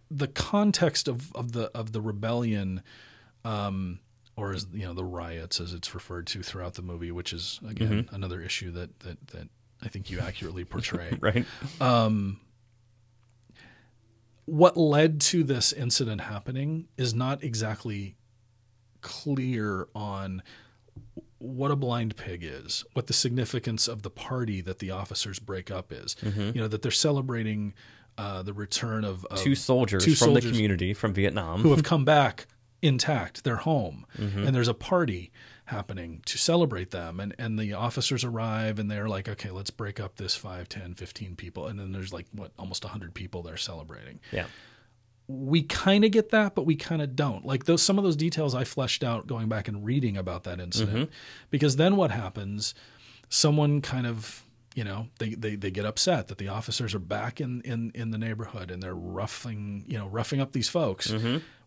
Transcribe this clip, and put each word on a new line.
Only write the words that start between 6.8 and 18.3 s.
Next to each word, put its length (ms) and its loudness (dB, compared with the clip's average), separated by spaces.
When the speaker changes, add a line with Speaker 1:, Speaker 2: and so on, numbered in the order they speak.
Speaker 1:
movie, 300 -8
which 200 -6
is 360 -8
again 380 0
Speaker 2:
Mm-hmm. 100 -14
Speaker 1:
another 260 -6
issue 300 -6
that, 280 -10
that, 280 -12
that 200 -14
I 60 -6
think 220 -8
you 100 -6
accurately 460 -6
portray. 520 -4
Speaker 2:
<laughs> 40 -8
Right. 240 4
Speaker 1:
Um, 600 4
what 320 8
led 440 8
to 220 6
this 300 4
incident 480 0
happening 680 -4
is 160 0
not 300 0
exactly 720 -4